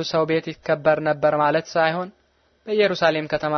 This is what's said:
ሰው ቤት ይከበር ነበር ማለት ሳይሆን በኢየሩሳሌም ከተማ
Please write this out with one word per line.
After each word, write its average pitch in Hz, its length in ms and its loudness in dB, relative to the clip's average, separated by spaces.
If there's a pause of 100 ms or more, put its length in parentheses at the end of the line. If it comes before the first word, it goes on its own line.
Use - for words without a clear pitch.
ሰው 160 220 0
ቤት 160 220 -2
ይከበር 156 540 0
ነበር 151 360 0
ማለት 151 300 0
ሳይሆን 170 420 -2 (580)
በኢየሩሳሌም 175 640 0
ከተማ 151 280 -2